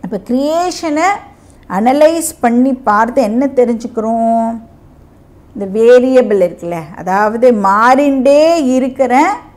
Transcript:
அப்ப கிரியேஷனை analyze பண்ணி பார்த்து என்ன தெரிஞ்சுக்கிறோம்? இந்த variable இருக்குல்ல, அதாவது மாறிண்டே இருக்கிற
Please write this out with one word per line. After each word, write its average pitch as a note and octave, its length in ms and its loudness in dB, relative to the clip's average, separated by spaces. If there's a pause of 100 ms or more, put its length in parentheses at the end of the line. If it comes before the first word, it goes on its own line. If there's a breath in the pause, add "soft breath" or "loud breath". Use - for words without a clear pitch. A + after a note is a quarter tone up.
அப்ப G3 200 -8
கிரியேஷனை D#4+ 800 -2 (600 soft breath)
analyze D4 600 0 (100)
பண்ணி B3 340 0
பார்த்து A3+ 480 0
என்ன A#3 240 -2
தெரிஞ்சுக்கிறோம்? A3+ 1120 -2 (960)
இந்த G3+ 260 -6
variable A#3+ 600 4
இருக்குல்ல, E3+ 400 -4 (160)
அதாவது G#3+ 560 0
மாறிண்டே C4 1000 2 (100)
இருக்கிற C4 680 0 (220)